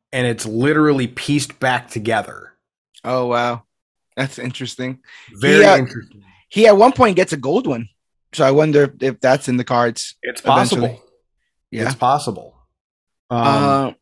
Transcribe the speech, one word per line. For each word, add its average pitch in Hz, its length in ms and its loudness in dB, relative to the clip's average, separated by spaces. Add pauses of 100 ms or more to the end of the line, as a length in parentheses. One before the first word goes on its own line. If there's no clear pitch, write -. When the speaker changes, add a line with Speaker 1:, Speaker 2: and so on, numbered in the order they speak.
(120)
Speaker 1:
and 127 140 -2
it's 117 180 -6
literally 135 600 0
pieced 143 540 -6
back 131 300 -4
together. 110 640 -6 (520)
Speaker 2:
Oh, 123 220 -4
wow. 120 360 -4 (540)
That's 135 220 -6
interesting. 127 600 -10 (340)
Speaker 1:
Very 101 280 2
Speaker 2:
He, 208 40 8
uh, 190 140 6
Speaker 1:
interesting. 123 440 -8 (260)
Speaker 2:
he 220 180 4
at 208 100 2
one 233 160 6
point 226 240 2
gets 180 160 0
a 160 60 -2
gold 156 280 -2
one. 117 220 -6 (460)
So 151 100 0
I 135 60 4
wonder 143 500 2
if 127 200 -4
that's 131 280 0
in 123 80 0
the 123 80 -4
cards 120 580 -4
Speaker 1:
It's 123 200 -10
Speaker 2:
eventually. 127 460 2
Speaker 1:
possible. 117 140 -12 (680)
Speaker 2:
Yeah. 113 160 -6
Speaker 1:
It's 131 80 -2
possible. 123 600 -2 (760)
Um, 120 160 -2
Speaker 2:
Uh, 139 560 2